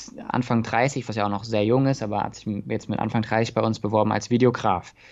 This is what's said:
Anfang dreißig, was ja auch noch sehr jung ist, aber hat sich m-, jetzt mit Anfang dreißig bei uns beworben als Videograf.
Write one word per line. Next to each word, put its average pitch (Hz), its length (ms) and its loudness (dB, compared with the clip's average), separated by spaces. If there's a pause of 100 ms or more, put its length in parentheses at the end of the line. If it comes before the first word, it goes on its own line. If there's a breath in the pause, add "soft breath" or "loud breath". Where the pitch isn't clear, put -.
(280)
Anfang 120 340 0
dreißig, 123 460 0
was 110 80 -4
ja 104 80 0
auch 104 60 0
noch 101 140 -4
sehr 110 200 0
jung 127 220 4
ist, 135 160 0
aber 104 200 -4
hat - 120 -6
sich - 120 -14
m-, 104 220 -6
jetzt 110 200 -6
mit 107 100 -2
Anfang 110 240 0
dreißig 113 320 0
bei 110 80 2
uns 110 180 0
beworben 107 320 2
als 107 160 -2
Videograf. 120 640 2 (180)